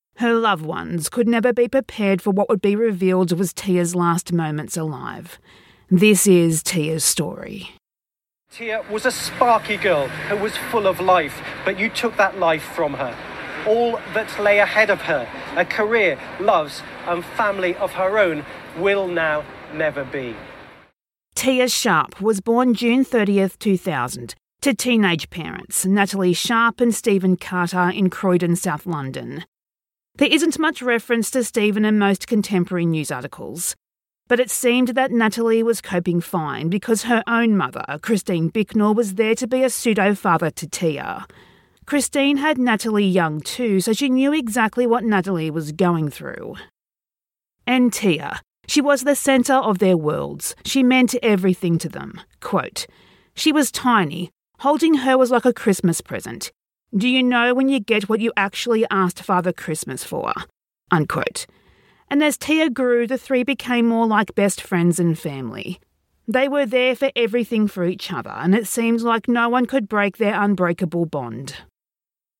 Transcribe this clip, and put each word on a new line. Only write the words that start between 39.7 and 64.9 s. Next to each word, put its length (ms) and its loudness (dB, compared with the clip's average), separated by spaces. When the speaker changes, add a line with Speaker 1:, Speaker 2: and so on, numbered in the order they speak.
Speaker 1:
pseudo-father 800 2
to 180 -12
Tia. 580 -4
Christine 520 0
had 220 0
Natalie 460 2
young 360 2
too, 400 0
so 120 0
she 160 0
knew 240 2
exactly 540 0
what 160 2
Natalie 480 0
was 220 -6
going 380 2
through. 440 -14
And 260 2
Tia, 480 -2
she 120 2
was 220 2
the 140 4
centre 380 4
of 260 2
their 160 6
worlds. 580 -4
She 200 2
meant 400 4
everything 540 2
to 100 -4
them. 320 -14
Quote, 460 -4
"She 160 -2
was 220 2
tiny. 580 0
Holding 380 2
her 200 2
was 140 4
like 120 2
a 80 4
Christmas 480 0
present. 520 -10
Do 120 2
you 160 2
know 280 2
when 160 2
you 120 2
get 280 -2
what 120 0
you 160 -2
actually 520 0
asked 320 0
Father 320 0
Christmas 520 -8
for?" 280 -6
Unquote. 520 -2
And 140 2
as 160 2
Tia 320 2
grew, 360 2
the 120 -2
three 240 0
became 460 0
more 180 2
like 300 0
best 260 0
friends 380 2